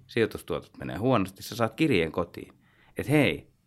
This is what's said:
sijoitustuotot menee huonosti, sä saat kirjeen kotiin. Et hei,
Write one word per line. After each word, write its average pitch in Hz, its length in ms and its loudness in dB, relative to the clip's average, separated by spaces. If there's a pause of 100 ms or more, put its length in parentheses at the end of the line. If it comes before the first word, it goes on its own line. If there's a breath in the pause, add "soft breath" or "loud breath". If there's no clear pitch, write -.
sijoitustuotot - 720 -4
menee 65 180 -8
huonosti, 104 460 0
sä - 140 -14
saat 113 180 0
kirjeen 92 380 2
kotiin. - 400 -6 (440 soft breath)
Et 92 140 -6
hei, 117 380 2 (180)